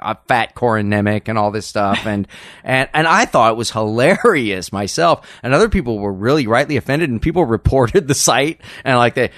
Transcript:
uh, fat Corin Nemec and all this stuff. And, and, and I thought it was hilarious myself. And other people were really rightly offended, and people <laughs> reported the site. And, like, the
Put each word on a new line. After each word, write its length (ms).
uh, 140
fat 260
Corin 340
Nemec 380
and 100
all 140
this 160
stuff. 380
And, 240
and, 300
and 120
I 200
thought 260
it 60
was 140
hilarious 1000
myself. 560
And 100
other 140
people 320
were 140
really 340
rightly 300
offended, 320
and 120
people 240
<laughs> 140
reported 480
the 80
site. 460
And, 120
like, 180
the 220